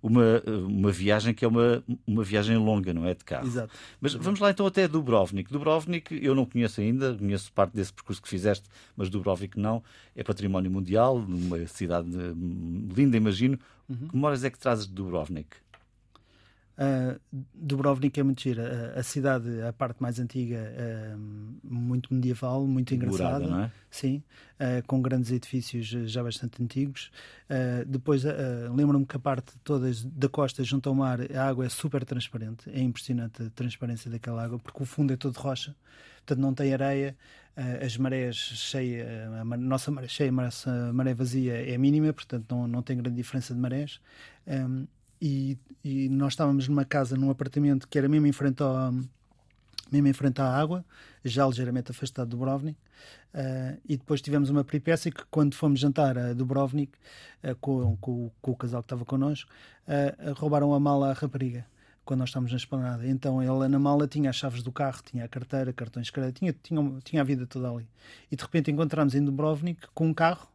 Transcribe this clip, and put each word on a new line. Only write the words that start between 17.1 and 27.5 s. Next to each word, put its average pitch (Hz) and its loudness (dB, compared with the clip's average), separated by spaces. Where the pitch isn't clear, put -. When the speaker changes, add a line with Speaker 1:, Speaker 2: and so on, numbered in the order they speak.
Speaker 2:
Dubrovnik 139 0
é 143 2
muito 135 2
gira. 117 -4
A, 127 -4
a - -2
cidade, 120 0
a 117 -4
parte 117 -4
mais 120 -2
antiga, 117 -4
ah, 110 -8
muito 123 -2
medieval, 127 0
muito 131 2
Speaker 1:
Dourada, 87 0
Speaker 2:
engraçada. 85 0
Speaker 1:
não 90 0
é? 117 -6
Speaker 2:
Sim, 139 -2
ah, 123 0
com 131 2
grandes 127 2
edifícios, 120 -4
eh, 120 -2
já 117 -4
bastante 120 -6
antigos. 131 -4
Ah, 123 0